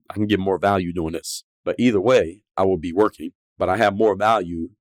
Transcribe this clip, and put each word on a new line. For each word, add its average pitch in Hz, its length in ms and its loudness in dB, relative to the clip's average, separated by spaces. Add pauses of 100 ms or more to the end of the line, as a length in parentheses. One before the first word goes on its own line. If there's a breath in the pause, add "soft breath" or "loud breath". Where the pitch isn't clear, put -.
I - 60 -14
can 104 120 -4
get 101 140 0
more 95 180 -2
value 95 340 0
doing 82 200 -4
this. - 320 -10 (200)
But 87 140 -4
either 117 220 2
way, 98 420 2 (140)
I 95 80 0
will 95 140 2
be 82 140 -8
working, 90 400 0 (260)
but 92 100 -2
I 92 80 0
have 104 180 2
more 104 220 2
value 92 540 -2 (100)